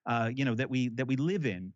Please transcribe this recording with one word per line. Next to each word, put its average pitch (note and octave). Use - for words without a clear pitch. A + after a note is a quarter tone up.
uh, A#2
you C3+
know, B2
that B2+
we, B2+
that A#2+
we C3+
live D#3
in F#2